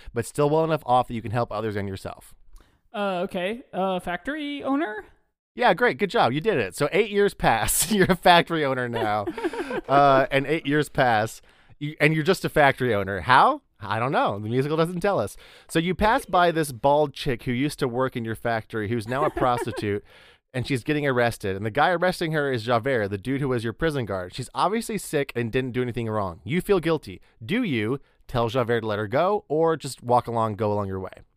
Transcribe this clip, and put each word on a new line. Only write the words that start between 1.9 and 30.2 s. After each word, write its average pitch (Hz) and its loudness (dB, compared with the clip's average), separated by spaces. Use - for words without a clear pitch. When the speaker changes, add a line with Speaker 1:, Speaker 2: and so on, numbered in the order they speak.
Speaker 2:
Uh, 196 -2
okay. 196 -6
Uh, 185 -2
factory 285 -6
owner? 349 -2
Speaker 1:
Yeah, 208 4
great. 180 2
Good 196 0
job. 147 2
You 151 -2
did 196 2
it. 95 -2
So 143 0
eight 202 2
years 202 2
pass. 113 0
<laughs> - 0
You're 185 4
a 185 4
factory 170 4
owner 127 -2
now. 107 -2
Speaker 2:
<laughs> - -8
Speaker 1:
Uh, 139 6
and 139 0
eight 156 -2
years 147 0
pass. 113 0
You, 147 -8
and 151 4
you're 156 0
just 175 0
a - 0
factory 131 4
owner. 98 -2
How? 180 6
I 101 -4
don't 131 -2
know. 190 0
The 107 -8
musical 139 0
doesn't 170 0
tell 196 2
us. - -4
So - 0
you 175 0
pass 220 2
by 175 4
this 156 -2
bald 143 2
chick - -6
who 131 -4
used 135 -2
to 139 0
work 123 -2
in 117 -6
your 113 -4
factory, 113 -4
who's 110 -2
now 135 -2
a 147 2
prostitute, 117 -2
Speaker 2:
<laughs> - -20
Speaker 1:
and 123 -4
she's 131 -2
getting 151 -2
arrested. 117 0
And 104 -6
the 113 -4
guy 143 2
arresting 175 0
her 143 0
is 117 -2
Javert, 117 0
the 101 -4
dude 127 -4
who 139 -2
was 120 -2
your 113 -4
prison 143 -2
guard. 92 -8
She's 123 -10
obviously 202 -2
sick 143 -4
and 117 -4
didn't 127 -2
do 123 -2
anything 117 -4
wrong. 98 -4
You 165 -2
feel 196 2
guilty. 143 -4
Do 214 -2
you 131 -2
tell 117 0
Javert 117 0
to 110 -6
let 104 -2
her 107 -4
go 170 0
or 160 2
just 131 -10
walk 120 2